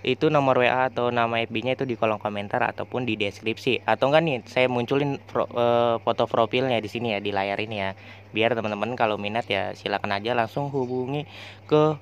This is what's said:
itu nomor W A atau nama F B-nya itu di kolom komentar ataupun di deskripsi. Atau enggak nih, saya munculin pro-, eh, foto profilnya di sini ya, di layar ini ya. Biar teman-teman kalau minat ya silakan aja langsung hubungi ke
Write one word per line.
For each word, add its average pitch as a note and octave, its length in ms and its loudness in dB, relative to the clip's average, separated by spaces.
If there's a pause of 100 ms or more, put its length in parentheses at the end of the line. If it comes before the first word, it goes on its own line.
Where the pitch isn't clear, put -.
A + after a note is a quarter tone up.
itu C3 240 2
nomor C3+ 320 4
W A#2+ 80 6
A C3 160 2
atau A#2+ 240 0
nama A#2 320 0
F A2+ 80 -6
B-nya A#2 240 -2
itu B2+ 80 -4
di B2+ 160 -2
kolom A2 240 0
komentar G#2 400 -2
ataupun G#2+ 400 -4
di A2 160 -2
deskripsi. A2 640 -2
Atau B2+ 320 2
enggak D#3+ 80 6
nih, C#3+ 240 -2
saya B2+ 240 2
munculin C#3 480 0
pro-, - 320 -4
eh, A#2+ 480 2
foto A2+ 320 0
profilnya B2 480 2
di G#2+ 80 -4
sini A#2 240 -4
ya, G2+ 80 0
di G2+ 160 -4
layar G2 240 0
ini G#2+ 240 -6
ya. F#2+ 160 -6 (320)
Biar A2+ 240 2
teman-teman G#2+ 400 -2
kalau A2 240 0
minat G#2 320 -4
ya G2 240 -2
silakan G2+ 400 -4
aja A2 240 -2
langsung C#3 320 -2
hubungi C3 560 -4 (400)
ke D3+ 360 4